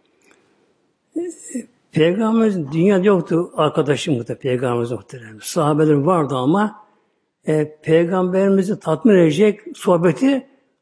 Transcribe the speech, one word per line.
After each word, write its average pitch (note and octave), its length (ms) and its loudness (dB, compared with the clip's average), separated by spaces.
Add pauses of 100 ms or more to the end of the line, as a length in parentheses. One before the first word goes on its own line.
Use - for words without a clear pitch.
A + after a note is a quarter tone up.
(1900)
Peygamberimiz F#3+ 800 0
dünyada F3+ 320 2
yoktu, F3+ 500 0
arkadaşım C#3+ 640 -2
bu A#2 100 -8
da B2 100 -10
Peygamberimiz B2 540 -2
muhterem. A2 500 -14
Sahabeler D3+ 520 0
vardı C#3+ 400 0
ama, F3 520 -2 (600)
e, D3+ 360 -2
Peygamberimizi F#3 1000 0
tatmin E3 340 2
edecek F3+ 460 2 (140)
sohbeti F#3+ 720 0 (360)